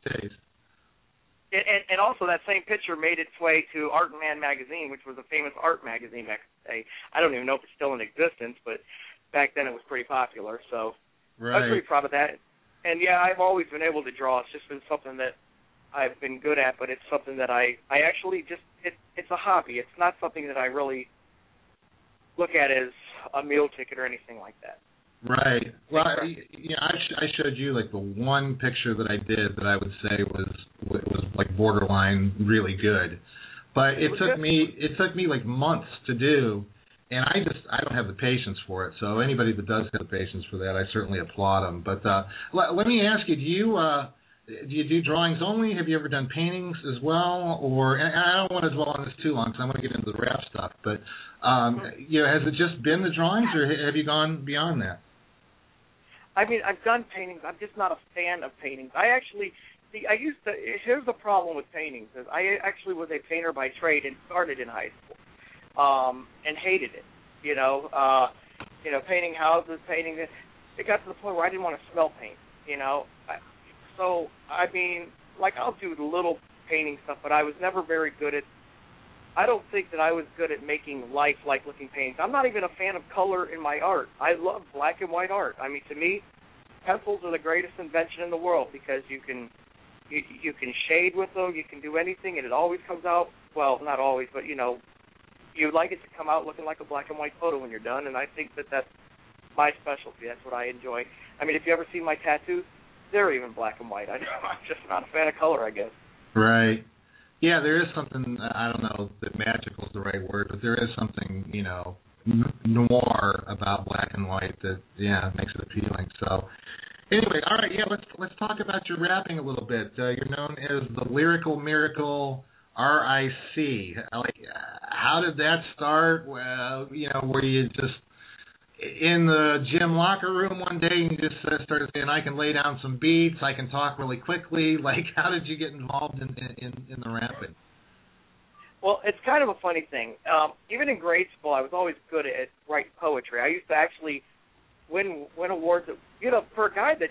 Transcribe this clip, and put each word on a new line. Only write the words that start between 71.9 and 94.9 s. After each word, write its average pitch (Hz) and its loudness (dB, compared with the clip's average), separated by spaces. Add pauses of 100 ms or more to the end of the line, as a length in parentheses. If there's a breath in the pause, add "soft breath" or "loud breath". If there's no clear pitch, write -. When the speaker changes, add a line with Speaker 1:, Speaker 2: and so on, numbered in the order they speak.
Speaker 2:
smell 165 4
paint, 107 -16 (300)
you 143 -6
know. 139 -2 (200)
I, 156 -8 (600)
so, 180 0 (200)
I 175 0
mean, 180 -4 (340)
like, 196 2
I'll 240 -2
do 175 -6
the 147 -6
little 170 0 (320)
painting 156 -2
stuff, 143 -8
but 147 -2
I 151 6
was 151 -2
never 185 0
very 160 0
good 147 -2
at, 143 -4 (920)
I 185 4
don't 233 4 (100)
think 196 -2
that 160 -6
I 160 6
was 165 -2 (100)
good 160 -2
at 143 -6
making 139 -6
lifelike 143 0
looking 143 -14
paintings. 131 -6
I'm 202 0
not 269 4
even 208 -2
a 175 -4
fan 190 -2
of 170 -10 (100)
color 185 0
in 165 -10
my 147 -2
art. 170 0 (100)
I 160 4
love 180 -4 (100)
black 151 -2
and 175 -8
white 180 -2
art. 190 -2
I 135 -6
mean, 143 -8
to 147 -10
me, 180 0 (640)
pencils 202 0
are 175 -4
the 165 0
greatest 165 -2
invention 165 -2
in 175 -6
the 170 -2
world 165 2
because 135 -6
you 135 -8
can, 123 -10 (600)
you, 147 -4 (180)
you 151 -6
can 123 -8 (160)
shade 175 4
with 190 -2
them, 185 -2
you 156 -8
can 143 -16
do 151 -4
anything, 180 -4
and 131 -6
it 117 -4
always 170 0
comes 170 -8
out, 175 2 (280)
well, 139 2
not 143 -2
always, 131 2
but, 139 -6
you 147 -8
know, 123 -2 (760)